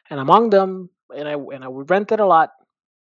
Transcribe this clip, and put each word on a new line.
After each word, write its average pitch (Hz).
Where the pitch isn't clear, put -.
And 147
among 185
them, 190
and 143
I, 147
and 135
I 131
would 135
rent 196
it 208
a 208
lot, 170